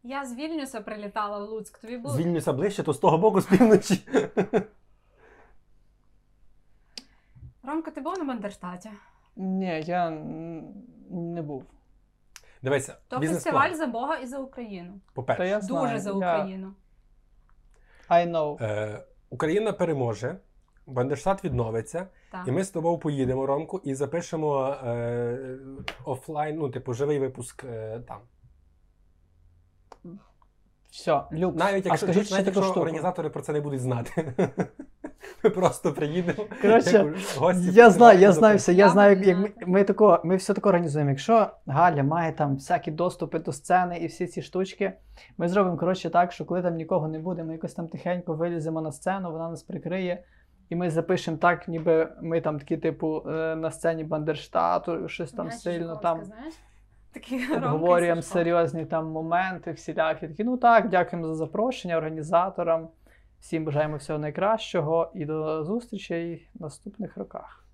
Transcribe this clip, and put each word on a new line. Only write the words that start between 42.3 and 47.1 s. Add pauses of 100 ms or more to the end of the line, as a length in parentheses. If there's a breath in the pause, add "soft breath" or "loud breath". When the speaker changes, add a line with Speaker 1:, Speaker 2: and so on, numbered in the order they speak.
Speaker 3:
там
всякі
доступи
до
сцени
і
всі
ці
штучки, (460 soft breath)
ми
зробимо,
коротше,
так,
що
коли
там
нікого
не